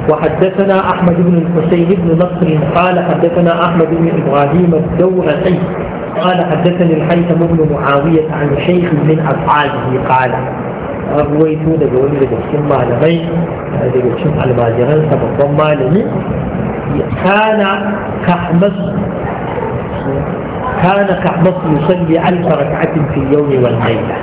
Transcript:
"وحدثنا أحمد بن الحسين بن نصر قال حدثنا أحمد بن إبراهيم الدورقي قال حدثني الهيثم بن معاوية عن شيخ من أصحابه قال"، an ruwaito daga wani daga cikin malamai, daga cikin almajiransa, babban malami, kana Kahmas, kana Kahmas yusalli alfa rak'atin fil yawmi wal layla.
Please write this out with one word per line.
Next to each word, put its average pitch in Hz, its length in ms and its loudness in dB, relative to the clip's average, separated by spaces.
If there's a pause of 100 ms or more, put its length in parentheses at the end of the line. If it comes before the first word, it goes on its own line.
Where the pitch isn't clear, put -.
"وحدثنا 165 760 2
أحمد 175 380 0
بن 175 200 2
الحسين 165 540 2
بن 170 200 0
نصر 175 380 2 (200)
قال 175 280 2
حدثنا 170 560 2 (100)
أحمد 170 260 2
بن 165 220 0
إبراهيم 143 640 2
الدورقي 180 840 0 (540)
قال 180 260 0
حدثني 175 560 0
الهيثم 170 460 0
بن 165 240 0
معاوية 147 640 2
عن 151 280 -2
شيخ 175 400 0
من 151 240 2
أصحابه 139 680 0 (160)
قال"، 127 300 0 (760)
an 147 180 0
ruwaito 156 480 2
daga 131 240 2
wani 143 220 2
daga 120 180 0
cikin 147 260 -2
malamai, 139 540 2 (520)
daga 127 400 0
cikin 131 260 -2
almajiransa, 127 800 2
babban 139 360 0
malami, 151 520 2 (1120)
kana 208 560 2 (480)
Kahmas, 175 580 2 (2000)
kana 196 400 2
Kahmas 175 480 0
yusalli 160 580 2
alfa 175 320 0
rak'atin 156 540 -2
fil 139 200 -2
yawmi 143 300 2
wal 120 240 2
layla. 117 420 -2